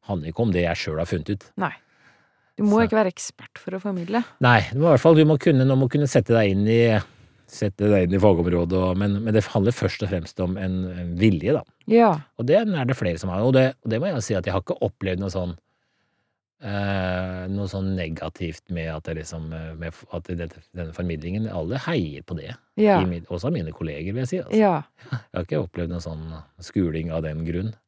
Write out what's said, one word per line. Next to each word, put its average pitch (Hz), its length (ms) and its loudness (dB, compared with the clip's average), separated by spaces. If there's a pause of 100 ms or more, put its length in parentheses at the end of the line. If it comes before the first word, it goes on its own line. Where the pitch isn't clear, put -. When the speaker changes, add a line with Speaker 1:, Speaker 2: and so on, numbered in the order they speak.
Speaker 1:
handler 82 260 -4
ikke - 100 -6
om 110 100 0
det 87 120 2
jeg 85 120 -2
selv 78 220 -6
har 85 80 -2
funnet 87 240 -4
ut. 101 140 -6 (120)
Speaker 2:
Nei. 185 160 -4 (840)
Du 208 60 0
må 208 160 4
Speaker 1:
Så. 226 80 4
Speaker 2:
ikke 220 160 2
være 180 80 0
ekspert - 440 -14
for - 140 -12
å 190 100 -6
formidle. 196 420 -4 (180)
Speaker 1:
Nei, 120 200 6 (120)
du 131 80 -2
må 165 80 4
i 147 80 8
hvert - 40 6
fall, 165 140 8
du 156 100 8
må 156 140 4
kunne, 135 260 4
nå 135 140 4
må 135 100 2
kunne 147 200 0
sette 120 260 2
deg 107 160 4
inn 98 180 2
i, 113 320 4 (460)
sette 101 420 -2
deg 98 200 6
inn 92 60 2
i 98 40 2
fagområdet, 87 540 4
og, 92 260 0
men, 101 260 0
men 110 80 -2
det 107 140 4
handler 113 260 2
først - 300 -2
og 95 80 -4
fremst 87 300 -6
om 90 180 -2
en, 92 320 -4
en 87 260 -8
vilje, 98 380 4
da. - 80 -2 (240)
Speaker 2:
Ja. 220 320 4 (200)
Speaker 1:
Og - 80 -2
det 156 100 4
er 202 280 0
det 127 120 0
flere 85 220 -2
som 92 120 -6
har, 92 100 -2
og 131 140 2
det, 131 200 4 (100)
og 113 60 -4
det 110 100 0
må 170 120 -4
jeg 123 100 -4
si - 120 -2
at 90 100 -2
jeg 92 80 -2
har 95 80 0
ikke - 220 -6
opplevd 95 380 -4
noe 98 100 -4
sånn, 87 260 -6 (1040)
eh, 92 880 -4
noe 98 200 -4
sånn 95 280 -4
negativt 82 760 -8
med 82 220 -6
at 78 120 -10
det 85 180 -8
liksom, 80 300 -10
eh, 80 260 -10
med 82 140 -10
f-, - 200 -20
at 85 120 -8
det, 85 260 -8 (240)
denne 82 180 -10
formidlingen, 87 560 -6
alle 92 300 -6
heier 85 480 -4
på 85 100 -10
det. - 180 -12 (220)
Speaker 2:
Ja. 202 240 6
Speaker 1:
I 95 60 0
min, 85 240 -6
også 87 160 -6
av 156 60 0
mine 82 200 -4
kolleger, 80 400 -6
vil 127 140 -4
jeg - 20 -6
si, 185 100 -4
altså. - 200 0
Speaker 2:
Ja. 180 240 4 (280)
Speaker 1:
Jeg 117 100 -6 (140)
har 87 100 -4
ikke 76 240 -2
opplevd 85 220 -6
noe 87 100 -6
sånn 80 420 -12 (180)
skuling 82 520 -2
av 80 100 -4
den 78 240 -6
grunn. 92 280 -4 (140)